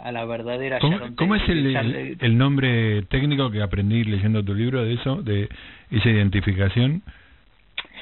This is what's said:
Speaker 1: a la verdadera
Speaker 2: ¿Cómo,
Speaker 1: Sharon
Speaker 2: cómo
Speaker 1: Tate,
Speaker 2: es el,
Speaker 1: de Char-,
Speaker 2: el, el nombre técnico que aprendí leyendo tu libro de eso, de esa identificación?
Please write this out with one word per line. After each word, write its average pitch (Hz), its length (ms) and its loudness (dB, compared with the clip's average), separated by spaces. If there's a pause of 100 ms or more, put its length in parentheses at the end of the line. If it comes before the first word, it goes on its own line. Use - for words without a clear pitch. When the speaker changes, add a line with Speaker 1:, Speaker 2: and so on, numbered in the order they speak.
Speaker 1:
a 120 120 -8
la 117 140 -6
verdadera 123 540 -4
Speaker 2:
¿Cómo, 165 180 2
Speaker 1:
Sharon 123 180 -12
Speaker 2:
cómo 190 220 2
Speaker 1:
Tate, - 60 0
Speaker 2:
es - 60 2
el, 156 140 2
Speaker 1:
de 135 80 2
Char-, 127 140 0
Speaker 2:
el, 135 340 -6
el 117 180 4
nombre 123 720 2
técnico 139 420 0
que 104 120 -2
aprendí 101 420 0
leyendo 107 400 0
tu 98 100 -2
libro 120 300 0
de 117 100 -2
eso, 139 280 -4
de 104 260 -2 (420)
esa 113 200 2
identificación? 104 920 2 (1000)